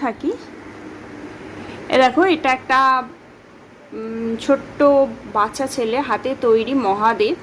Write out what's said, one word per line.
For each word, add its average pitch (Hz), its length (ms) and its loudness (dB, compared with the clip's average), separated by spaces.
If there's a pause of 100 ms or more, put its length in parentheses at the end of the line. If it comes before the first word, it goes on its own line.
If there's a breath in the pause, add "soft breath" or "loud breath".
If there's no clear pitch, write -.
থাকি, 269 280 -4 (1600 loud breath)
এ - 100 4
দেখো, 254 180 4 (140)
এটা 277 220 -2
একটা, 262 220 0 (1120)
উম, 226 360 -6 (140)
ছোট্ট - 360 0 (560)
বাচ্চা 214 320 0
ছেলে 240 300 -2 (100)
হাতে 233 220 -2 (120)
তৈরি 226 320 4 (120)
মহাদেব 214 580 2